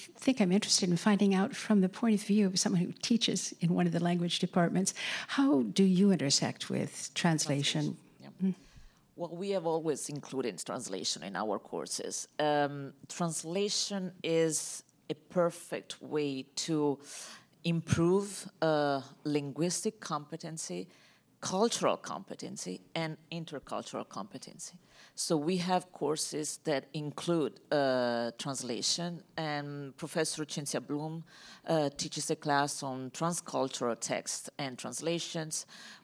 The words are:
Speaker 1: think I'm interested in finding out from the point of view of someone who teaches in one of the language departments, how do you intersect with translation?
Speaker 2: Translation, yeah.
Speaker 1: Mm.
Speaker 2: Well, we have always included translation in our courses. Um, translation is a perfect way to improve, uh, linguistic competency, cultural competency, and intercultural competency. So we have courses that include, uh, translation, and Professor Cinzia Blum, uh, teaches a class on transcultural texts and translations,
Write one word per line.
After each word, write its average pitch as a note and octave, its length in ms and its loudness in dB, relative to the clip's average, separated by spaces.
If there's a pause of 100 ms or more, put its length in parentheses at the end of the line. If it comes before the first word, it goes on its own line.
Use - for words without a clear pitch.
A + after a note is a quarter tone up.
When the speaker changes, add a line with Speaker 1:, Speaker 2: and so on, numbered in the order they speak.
(160)
Speaker 1:
think - 240 2
I'm F3+ 140 4
interested G3 360 4
in F3 60 4
finding G3 400 6
out F#3+ 180 2
from G#3 280 4
the F#3 80 6
point A3 260 2
of G3 100 0
view G3+ 220 6
of F#3 100 -2
someone G3 240 4
who - 120 0
teaches - 680 2
in E3+ 140 4
one F3+ 120 4
of E3+ 60 2
the E3+ 80 2
language F3 400 2
departments, F3+ 540 2 (340)
how C#4 360 4
do G3 200 4
you F#3+ 280 8
intersect C#3 580 2
with - 440 -4
translation? D3+ 680 2
Speaker 2:
Translation, - 160 -2 (240)
yeah. - 280 -2
Speaker 1:
Mm. F3 60 0 (600)
Speaker 2:
Well, E3 200 -8
we G3 160 -4
have F3 160 0
always D#3+ 420 0
included C3 560 -4
translation A2 560 -4
in F#2+ 140 -8
our G#2 240 -2
courses. - 680 -6 (120)
Um, C#3+ 540 0 (140)
translation F#3 1040 -2 (120)
is E3 580 2 (260)
a D#3 60 -2
perfect - 880 -2
way C3+ 540 -2
to D3 420 0 (640)
improve, F3 840 2 (100)
uh, D3 420 2 (220)
linguistic D3 760 -2
competency, D#3+ 880 -8 (540)
cultural F#3 560 2
competency, - 840 -10 (140)
and D#3+ 220 -4 (140)
intercultural C#3 800 -8
competency. - 680 -12 (360)
So - 220 0
we E3 200 0
have F3+ 340 0
courses D3+ 720 -4
that C#3 300 0
include, D3+ 680 0 (120)
uh, B2 680 2
translation, C#3 800 -4 (160)
and C#3+ 580 -6
Professor D#3 480 -2
Cinzia C#3+ 360 -4
Blum, D#3 440 -4 (440)
uh, D3+ 300 4
teaches E3 340 -4
a D#3 40 -2
class C#3+ 460 0
on C3 300 -6
transcultural C3+ 880 -2
texts - 580 -4
and C3 180 -6
translations, D#3 920 -4 (360)